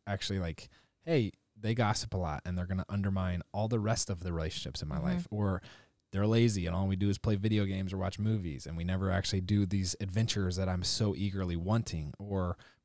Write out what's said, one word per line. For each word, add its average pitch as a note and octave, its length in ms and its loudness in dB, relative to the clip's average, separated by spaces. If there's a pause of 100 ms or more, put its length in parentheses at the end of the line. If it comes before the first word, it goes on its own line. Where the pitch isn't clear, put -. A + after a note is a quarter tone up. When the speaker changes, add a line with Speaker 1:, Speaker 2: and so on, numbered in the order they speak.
Speaker 1:
actually, G2 320 -2
like, E2+ 300 -4 (340)
hey, C3+ 300 2 (260)
they G#2+ 160 0
gossip A2 400 0
a - 20 0
lot D#2+ 300 -2
and F2+ 100 -2
they're F2+ 100 -2
gonna F#2 220 -2
undermine F#2+ 540 0 (100)
all G#2+ 160 -2
the A#2 120 2
rest A2 280 0
of F2+ 140 -4
the F2+ 100 -2
relationships - 500 -4
in D2+ 60 -6
my D2 80 -2
Speaker 2:
Mm-hmm. D2+ 100 -2
Speaker 1:
life, F3 260 -2
or G2 300 0 (500)
they're G2+ 140 2
lazy A2 400 4
and E2+ 100 0
all G2 120 2
we F#2+ 80 2
do G2+ 120 2
is G2 100 2
play A2 180 2
video G#2 300 2
games F#2+ 260 -2
or F#2+ 60 -4
watch F#2 200 -2
movies G2+ 480 0
and D#2+ 100 -6
we E2+ 80 -4
never F#2 260 2
actually F#2+ 320 2
do G2+ 240 4
these F#2 340 2
adventures G2 560 0
that F#2+ 120 0
I'm F2+ 160 0
so G#2 320 2
eagerly F#2+ 400 -2
wanting, E2+ 640 -2
or F#2+ 380 -2 (280)